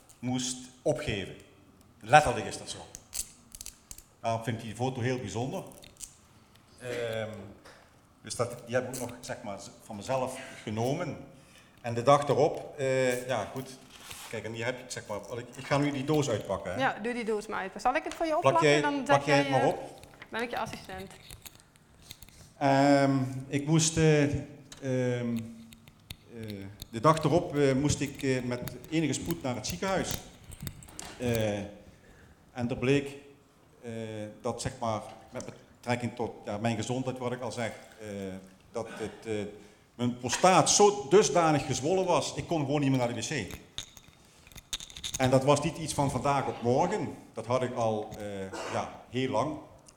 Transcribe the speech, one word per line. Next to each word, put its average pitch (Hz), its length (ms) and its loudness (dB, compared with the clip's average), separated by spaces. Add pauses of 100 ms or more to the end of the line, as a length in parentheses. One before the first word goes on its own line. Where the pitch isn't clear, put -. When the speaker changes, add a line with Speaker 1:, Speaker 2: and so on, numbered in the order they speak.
(180)
Speaker 1:
moest 123 380 -2 (260)
opgeven. 110 520 -2 (640)
Letterlijk 117 460 6
is 95 120 -8
dat - 120 -12
zo. - 80 -10 (1400)
Daarom 113 240 -2
vind 117 140 -2
ik - 60 -12
die 107 100 -10
foto 131 260 -4
heel 127 180 0
bijzonder. 120 440 -4 (1160)
Ehm, 117 500 -6 (920)
dus - 140 -10
dat, 113 200 -2 (100)
die 117 80 -4
heb 127 200 -2
ik 127 80 -8
ook 117 60 -6
nog, 107 120 -14
zeg - 220 -10
maar, 101 180 -10
z-, - 80 -14 (140)
van 113 140 -12
mezelf 123 420 -2 (240)
genomen. 131 540 -2 (640)
En 120 140 -4
de 117 80 -2
dag 143 260 6
erop, 135 500 2
eh, 131 480 2
ja, 120 260 -2
goed. 131 180 -8 (600)
Kijk, 110 140 -8
en 110 80 -6
hier 113 120 -6
heb 123 140 -2
je, - 100 -16
zeg - 180 -10
maar, 104 120 -6 (200)
ik, 120 80 -10 (100)
ik 131 100 -12
ga 143 120 2
nu 143 120 2
die 135 140 -2
doos 151 240 2
uitpakken, 95 460 -2
hè. 101 40 -4
Speaker 2:
Ja, 247 240 0
doe 240 100 -2
die 240 120 -4
doos 208 220 -2
maar 196 140 -6
uit. 190 160 -8
Zal 247 180 2
ik 320 100 -2
het 320 100 -6
voor 339 120 -2
je 320 60 0
Speaker 1:
Plak 311 120 2
Speaker 2:
opplakken? 151 260 6
Speaker 1:
jij, 147 100 6
Speaker 2:
Dan 147 240 0
Speaker 1:
plak 143 120 6
Speaker 2:
zeg 139 100 2
Speaker 1:
jij 151 80 4
Speaker 2:
jij, 143 100 6
Speaker 1:
het 139 80 -2
maar 131 100 6
Speaker 2:
eh, 135 60 6
Speaker 1:
op? - 320 -4 (280)
Speaker 2:
ben 226 140 -4
ik 240 80 -4
je - 80 -4
assistent. 196 520 -8 (1500)
Speaker 1:
Ehm, 139 600 6 (300)
ik 143 180 -2
moest, 160 300 4
eh, 156 260 6
ehm, - 160 2 (440)
eh, 120 1700 -4 (340)
de 113 100 -6
dag 156 240 6
erop, 160 320 2
eh, 139 180 4
moest 143 260 2
ik, - 220 -6
eh, 131 200 0
met 123 300 -6 (180)
enige 156 220 0
spoed 139 300 -4
naar 127 120 -2
het 110 120 -6
ziekenhuis. 175 520 -2 (1000)
Eh, 110 400 2 (920)
en 123 180 -4
er 127 80 -4
bleek, 135 380 0 (680)
eh, 120 100 -10 (480)
dat, 117 200 -4
zeg 131 180 -6
maar, 110 240 -2 (280)
met - 140 -10 (360)
betrekking 120 360 -2
tot, 110 160 -4 (120)
ja, 104 140 -4
mijn 113 180 0
gezondheid, 127 420 -4
wat 123 140 -4
ik 123 80 -6
al 120 120 -6
zeg, 113 200 -4 (280)
eh, 110 60 -12 (680)
dat 113 180 -6
het, - 360 -10
eh, 113 80 -2 (600)
mijn 123 240 0
prostaat 165 520 6
zo 208 400 6
dusdanig 165 560 6
gezwollen 151 380 2
was, 165 300 2
ik 143 120 -8
kon 170 140 0
gewoon 143 200 2
niet 135 100 4
meer 135 80 6
naar 117 160 0
de 107 140 -6
wc. 117 300 -4 (1600)
En 131 120 4
dat 127 140 4
was 143 180 4
niet 170 160 -4
iets 156 160 -6
van 139 160 0
vandaag 135 360 0
op - 160 -6
morgen, 143 520 2 (180)
dat 113 140 -10
had 123 160 0
ik 120 120 -4
al, 110 340 0 (100)
eh, 101 320 -8 (220)
ja, 104 280 -6 (100)
heel 131 200 0
lang. 123 280 0 (380)